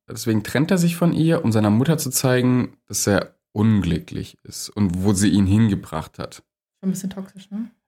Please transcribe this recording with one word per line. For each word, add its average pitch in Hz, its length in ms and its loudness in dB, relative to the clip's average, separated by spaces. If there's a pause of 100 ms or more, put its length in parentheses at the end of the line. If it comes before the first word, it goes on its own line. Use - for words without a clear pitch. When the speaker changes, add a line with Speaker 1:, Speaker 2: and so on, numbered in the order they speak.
Speaker 1:
Deswegen 110 340 -2
trennt 143 280 -2
er 185 80 2
sich 170 180 0
von 170 160 2
ihr, 160 320 0
um 110 80 2
seiner 107 180 2
Mutter 135 280 2
zu 131 120 -6
zeigen, 127 640 0 (100)
dass - 200 -6
er 98 280 0 (180)
unglücklich 101 920 0
ist - 240 -14
und 92 340 -2
wo 104 100 2
sie 98 180 2
ihn 98 160 4
hingebracht 98 720 0
hat. - 180 -12 (440)
Speaker 2:
Schon 190 80 -6
ein - 20 -2
bisschen 190 200 -6
toxisch, 190 400 -16
ne? 214 200 -10 (180)